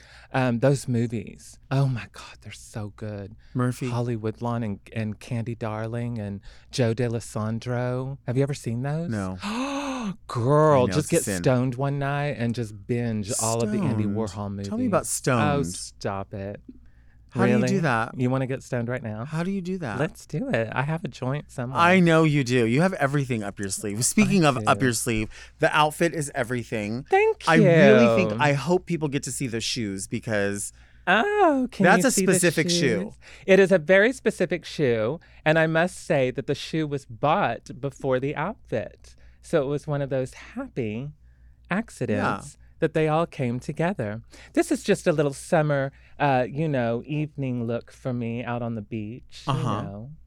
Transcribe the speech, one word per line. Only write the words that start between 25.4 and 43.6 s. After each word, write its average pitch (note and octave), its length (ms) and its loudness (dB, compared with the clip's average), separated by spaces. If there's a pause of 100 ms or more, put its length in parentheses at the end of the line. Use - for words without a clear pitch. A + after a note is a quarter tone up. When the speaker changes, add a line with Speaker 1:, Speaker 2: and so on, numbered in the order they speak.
Speaker 2:
the D#3 180 2
outfit D3+ 380 2
is D3 180 -6
everything. A#2 760 -4
Speaker 1:
Thank G#4+ 380 2
Speaker 2:
I - 80 8
really D#3 580 8
think, A2 160 2
Speaker 1:
you. G#2+ 80 -4
Speaker 2:
I D3 140 4
hope D3 340 0
people D#3 220 -2
get C3+ 160 -2
to C3 80 -8
see C3 160 -6
the A2+ 120 -4
shoes G2+ 460 -4
because G2+ 640 -2 (360)
Speaker 1:
Oh, D4 640 2
can - 100 0
Speaker 2:
that's C4+ 220 6
Speaker 1:
you C4 40 4
Speaker 2:
a - 40 4
Speaker 1:
see F#3+ 140 0
the F3+ 80 4
Speaker 2:
specific E3+ 360 2
shoe. F3 80 0 (220)
Speaker 1:
shoes? G#2 120 -8 (340)
It F#3+ 120 8
is F#3+ 140 6
a F#3+ 60 6
very G3 340 4
specific F#3 520 -2
shoe. A#2+ 540 0 (260)
And D#3+ 140 4
I D#3+ 80 4
must E3 400 0
say C3+ 240 2
that B2 160 -6
the C#3+ 80 0
shoe D#3+ 320 -4
was C#3+ 180 -8
bought B2+ 760 -2
before C3 400 -2
the C#3 160 -4
outfit. - 800 -8 (260)
So E3 180 0
it C#3 60 0
was D3 220 -4
one C#3+ 140 -2
of C3+ 60 -6
those C3 260 -4 (200)
happy C3+ 560 -6 (600)
accidents D3 880 -4
Speaker 2:
Yeah. - 40 -20 (200)
Speaker 1:
that D#3 140 0
they D#3 140 2
all D#3+ 180 2
came B2 340 -4